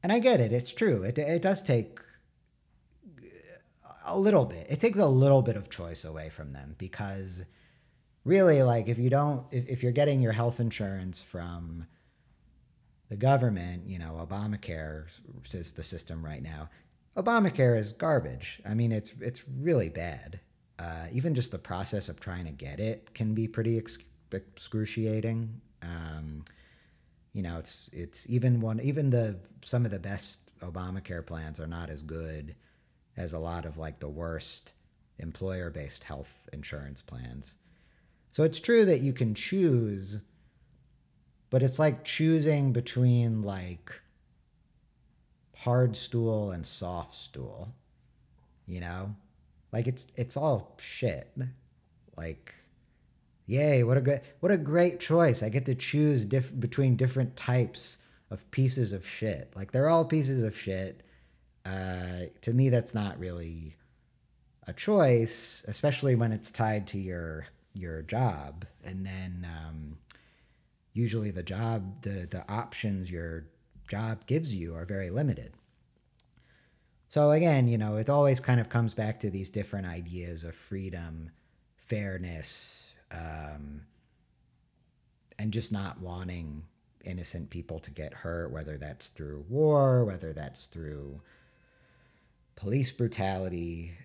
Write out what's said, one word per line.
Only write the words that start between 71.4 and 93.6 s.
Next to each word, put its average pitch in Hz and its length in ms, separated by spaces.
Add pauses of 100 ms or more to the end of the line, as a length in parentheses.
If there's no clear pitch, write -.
job, 98 580
the, 95 280
the 90 220
options 98 600
your 82 340 (420)
job 110 380
gives 147 300
you 82 200
are 82 100
very 95 240
limited. 127 440 (1600)
So 147 220
again, 151 360
you 117 100
know, 107 200
it 110 120
always 143 300
kind 123 200
of 110 100
comes 117 240
back 107 260
to 104 100
these 92 200
different 98 380
ideas 85 580
of 82 100
freedom, 85 760 (440)
fairness, 90 1200 (180)
um, 76 720 (1600)
and 107 140
just 110 200
not 98 280
wanting 87 640 (400)
innocent 87 460
people 80 300
to - 120
get 76 220
hurt, 82 380
whether 76 260
that's 71 320
through 73 400
war, 135 560
whether 82 260
that's 73 360
through 73 540 (1300)
police 123 360
brutality. 90 1000 (120)